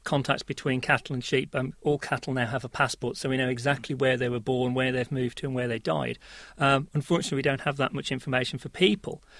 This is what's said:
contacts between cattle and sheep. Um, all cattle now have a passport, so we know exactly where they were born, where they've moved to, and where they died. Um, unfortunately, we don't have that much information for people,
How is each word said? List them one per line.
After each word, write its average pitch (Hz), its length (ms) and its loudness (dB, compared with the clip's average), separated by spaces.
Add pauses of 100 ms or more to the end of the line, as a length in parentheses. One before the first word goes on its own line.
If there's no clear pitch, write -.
contacts 139 400 0
between 131 360 -2
cattle 139 340 0
and 123 100 -2
sheep. - 300 0
Um, 131 280 -2
all 147 160 2
cattle - 340 -4
now 127 140 0
have 123 180 -4
a 123 40 -6
passport, - 480 0
so - 120 -4
we 131 80 2
know 131 120 2
exactly 131 460 0
where 131 220 4
they 123 120 0
were 120 120 -2
born, 127 340 0
where 127 180 2
they've 123 180 -2
moved 127 280 -2
to, - 80 -6
and 131 100 -2
where 123 100 0
they 117 140 -2
died. 135 380 -2 (400)
Um, 139 360 4
unfortunately, 156 420 0
we 135 60 0
don't 139 200 0
have 143 160 -2
that 135 140 0
much - 200 -4
information 127 480 -2
for - 80 -10
people, - 520 2 (200)